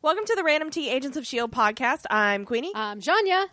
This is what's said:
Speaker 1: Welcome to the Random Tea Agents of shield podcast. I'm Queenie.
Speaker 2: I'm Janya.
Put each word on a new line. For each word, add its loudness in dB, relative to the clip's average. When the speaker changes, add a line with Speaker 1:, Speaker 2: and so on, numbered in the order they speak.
Speaker 1:
Welcome 2
to 0
the -2
Random 2
Tea -6
Agents -4
of -8
shield -4
podcast. 0
I'm 2
Queenie. -4
Speaker 2:
I'm -6
Janya. 2